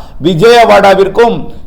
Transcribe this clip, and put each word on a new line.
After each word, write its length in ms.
விஜயவாடாவிற்கும் 1200